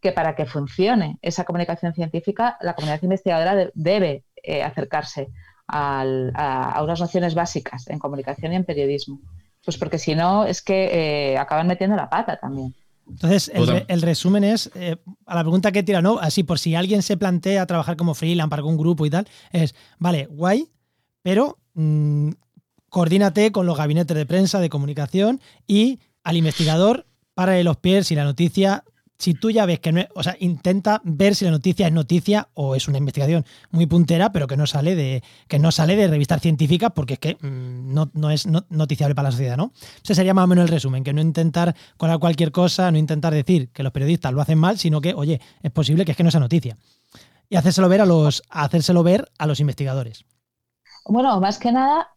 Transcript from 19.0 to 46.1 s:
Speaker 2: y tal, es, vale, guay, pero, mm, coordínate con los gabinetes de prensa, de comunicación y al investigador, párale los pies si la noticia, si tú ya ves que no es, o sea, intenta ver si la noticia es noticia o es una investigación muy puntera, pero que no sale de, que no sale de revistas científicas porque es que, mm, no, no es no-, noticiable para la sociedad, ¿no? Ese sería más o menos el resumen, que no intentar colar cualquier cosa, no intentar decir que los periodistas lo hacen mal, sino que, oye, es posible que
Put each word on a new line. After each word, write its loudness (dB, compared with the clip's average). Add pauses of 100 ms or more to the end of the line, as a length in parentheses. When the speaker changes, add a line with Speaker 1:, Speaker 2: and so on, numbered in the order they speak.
Speaker 2:
y 0
tal, -2 (260)
es, 0 (240)
vale, -2
guay, -2 (540)
pero, 0 (180)
mm, 0 (580)
coordínate 2
con 0
los 0
gabinetes 0
de -2
prensa, 0
de 0
comunicación -2 (260)
y 2 (220)
al -2
investigador, 2 (280)
párale 2
los 2
pies 2
si -2
la 0
noticia, 0 (340)
si 0
tú -2
ya 2
ves 0
que 0
no 2
es, -4
o -8
sea, -4
intenta 0
ver 2
si -2
la 2
noticia 0
es 2
noticia 0
o -2
es -4
una -2
investigación 0 (260)
muy 2
puntera, 4
pero -2
que -4
no 2
sale 0
de, -2 (260)
que 0
no 4
sale 2
de 4
revistas 2
científicas 2
porque -4
es -10
que, -4
mm, -10
no, 0
no -2
es 0
no-, 0
noticiable 0
para 0
la 0
sociedad, -2
¿no? -4 (300)
Ese 0
sería 4
más 6
o 4
menos 6
el 2
resumen, -2
que -4
no 0
intentar 0 (220)
colar 0
cualquier 0
cosa, 2
no 4
intentar 0
decir 2
que -8
los -4
periodistas 0
lo 0
hacen 2
mal, 2
sino 0
que, -2
oye, -2 (220)
es -4
posible 2
que -2